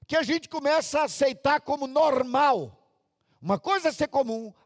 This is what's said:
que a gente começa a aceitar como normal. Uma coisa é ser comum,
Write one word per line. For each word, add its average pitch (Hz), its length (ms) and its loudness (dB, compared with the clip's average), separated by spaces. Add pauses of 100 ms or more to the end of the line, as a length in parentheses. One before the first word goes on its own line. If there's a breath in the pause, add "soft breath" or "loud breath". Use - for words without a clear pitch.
que - 100 -4
a 320 60 4
gente 302 260 -2
começa 302 520 0
a 302 60 2
aceitar 277 540 0
como 277 280 -4
normal. 262 1000 0 (540)
Uma 185 160 -2
coisa 359 320 0
é - 20 2
ser 302 160 -2
comum, 226 460 -4 (120 soft breath)